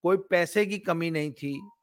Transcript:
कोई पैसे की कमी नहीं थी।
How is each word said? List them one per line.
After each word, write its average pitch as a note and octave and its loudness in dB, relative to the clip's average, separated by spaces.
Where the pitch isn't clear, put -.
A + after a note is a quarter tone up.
कोई F#3 4
पैसे F#3+ 2
की G3+ -4
कमी E3 -2
नहीं D3+ -2
थी। C#3+ -10